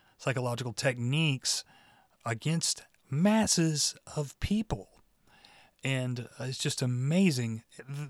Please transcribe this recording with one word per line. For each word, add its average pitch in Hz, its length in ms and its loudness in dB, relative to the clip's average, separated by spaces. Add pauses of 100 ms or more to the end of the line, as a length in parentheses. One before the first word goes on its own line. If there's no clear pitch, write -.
(180)
psychological 120 540 -2
techniques 135 920 0 (600)
against 143 580 -2 (280)
masses 170 840 2 (200)
of 147 260 -6
people. 202 500 -2 (920)
And, 127 460 -2 (100)
uh, 123 60 -6
it's 131 140 -6
just - 240 -2
amazing. 127 800 2 (140)
The, 139 340 -10